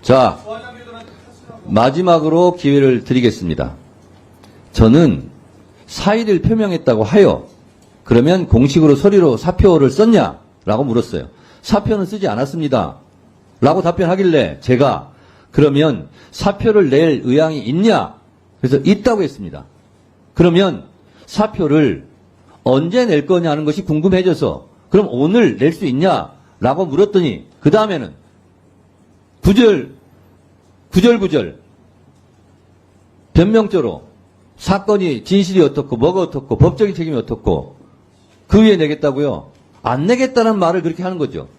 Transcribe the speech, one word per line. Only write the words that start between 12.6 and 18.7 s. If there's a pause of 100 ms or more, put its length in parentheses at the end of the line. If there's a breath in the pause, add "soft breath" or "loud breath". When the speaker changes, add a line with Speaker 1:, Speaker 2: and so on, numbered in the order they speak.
Speaker 1:
답변하길래
제가, (400 soft breath)
"그러면 (220 soft breath)
사표를
낼
의향이
있냐?" (460)
그래서